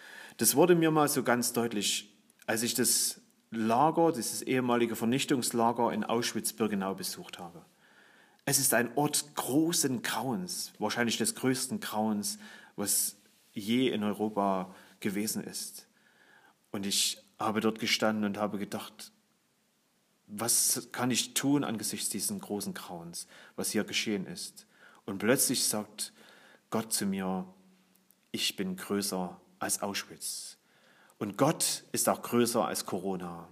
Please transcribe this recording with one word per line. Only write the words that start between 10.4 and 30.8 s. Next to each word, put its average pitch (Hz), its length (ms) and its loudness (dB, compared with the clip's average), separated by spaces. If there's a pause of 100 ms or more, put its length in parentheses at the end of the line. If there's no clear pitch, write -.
wahrscheinlich 107 380 0
des 113 180 0
größten 127 460 -2
Grauens, 107 580 -2 (380)
was - 400 -2 (360)
je 113 360 2
in 104 160 0
Europa 101 680 0 (280)
gewesen 104 420 -4
ist. - 460 -12 (840)
Und 98 160 -6
ich - 320 0 (200)
habe 107 220 0
dort 107 200 2
gestanden 107 440 2
und 101 140 -2
habe 104 200 -2
gedacht, - 540 -10 (1120)
„Was 113 680 0
kann 123 180 0
ich - 240 0
tun 139 300 2
angesichts 104 440 -4
dieses 101 300 -4
großen 98 360 -6
Grauens, - 520 -12 (300)
was 98 140 -4
hier 104 140 0
geschehen 98 420 -2
ist?“ - 400 -12 (380)
Und 98 140 -6
plötzlich 123 460 2
sagt - 480 -4 (580)
Gott 110 220 -2
zu - 140 0
mir, 95 400 -2 (840)
„Ich - 260 -4
bin 95 200 -4
größer 95 640 -2 (180)
als - 240 -2
Auschwitz.“ - 760 -8 (600)